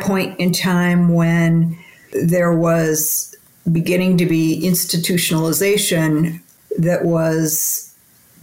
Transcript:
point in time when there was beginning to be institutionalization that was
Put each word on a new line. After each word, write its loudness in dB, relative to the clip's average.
point -2
in 0
time 2
when 2
there 2
was 0
beginning 0
to 2
be 0
institutionalization 0
that 0
was -2